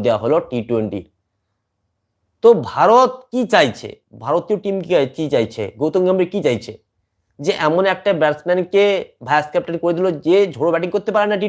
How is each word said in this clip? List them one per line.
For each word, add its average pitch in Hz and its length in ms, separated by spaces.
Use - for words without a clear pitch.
দেওয়া 110 180
হলো 131 120
টি 127 80
টোয়েন্টি। 107 320
তো 226 60
ভারত 226 400
কি 254 100
চাইছে? 127 360
ভারতীয় 170 400
টিম 196 120
কি, 170 80
কি 160 80
চাইছে? 117 300
গৌতম 160 280
গম্ভীর 185 260
কি 202 140
চাইছে 117 260
যে 185 60
এমন 170 160
একটা 190 160
ব্যাটসম্যানকে 180 640
ভাইস 147 260
ক্যাপ্টেন 170 280
করে 175 160
দিল, 185 100
যে 170 100
ঝোড়ো 143 180
ব্যাটিং 165 220
করতে 208 200
পারে 208 160
না 208 100
টি 208 80